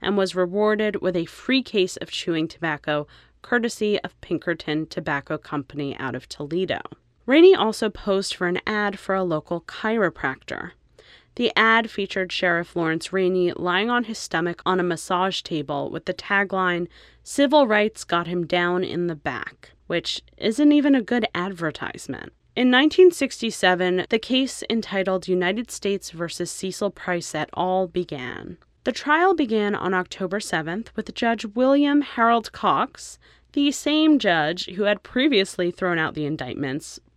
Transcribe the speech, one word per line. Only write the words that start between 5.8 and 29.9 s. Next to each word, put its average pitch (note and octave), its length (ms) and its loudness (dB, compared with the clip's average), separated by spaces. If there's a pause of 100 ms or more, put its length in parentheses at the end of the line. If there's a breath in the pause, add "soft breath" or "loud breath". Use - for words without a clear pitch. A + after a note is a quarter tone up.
out C3 180 -6
of C3 120 -12
Toledo. D#3 540 -6 (460)
Rainey E4 260 10
also G#3+ 380 0
posed G3 420 -2
for F3+ 140 -2
an F3+ 180 0
ad G#3 320 -2
for - 160 -4
a F#3+ 100 0
local E3+ 380 -4
chiropractor. F3 1120 -2 (640 soft breath)
The A#3+ 200 0
ad A3+ 360 4
featured F#3+ 400 -4
Sheriff E3+ 440 0
Lawrence D#3+ 380 -2
Rainey F#3 420 2
lying F#3 360 0
on A#3+ 140 0
his A3 120 -10
stomach E3+ 480 -4
on F#3 140 2
a F3+ 40 2
massage F3+ 600 -2
table C#3+ 480 -4
with - 140 -10
the F#3 100 -4
tagline, F#3 720 0 (360 soft breath)
"Civil C#4 440 4
rights G#3+ 360 0
got E3+ 220 -2
him E3+ 220 -4
down F3 360 0
in F3 220 -4
the E3 100 -4
back," - 580 -10 (120)
which - 380 -4 (140)
isn't D4 340 4
even D4 240 6
a B3 80 2
good A#3 320 0
advertisement. - 960 -6 (220)
In B3 140 4
nineteen D4+ 420 8
sixty-seven, F#3 1000 0
the A3+ 100 2
case B3+ 500 -2
entitled G3 580 -2
United F#3 440 0
States G3 400 -4
versus E3+ 400 -8
Cecil F#3+ 400 -6
Price F3 420 -6
et D3+ 220 -4
al. F#3 320 0
began. E3+ 720 -8 (260)
The - 80 -2
trial E4 420 2
began A3 420 0
on F#3 180 -2